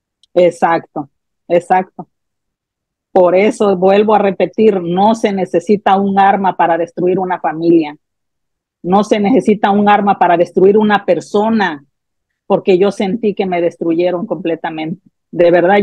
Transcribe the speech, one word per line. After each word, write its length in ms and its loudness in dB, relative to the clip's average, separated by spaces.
Exacto, 760 0
exacto. 600 -2
Por 240 2
eso 420 0
vuelvo 380 2
a 40 4
repetir, 600 0
no 340 0
se 160 -4
necesita 680 -2
un 220 0
arma 380 0
para 200 0
destruir 400 -4
una 220 -6
familia. 560 0
No 200 0
se 160 -2
necesita 520 0
un 180 2
arma 300 2
para 180 2
destruir 400 2
una 280 0
persona, 800 -2
porque 320 0
yo 140 2
sentí 420 -4
que 140 -4
me 140 -2
destruyeron 680 -4
completamente. 760 -8
De 180 2
verdad, 340 2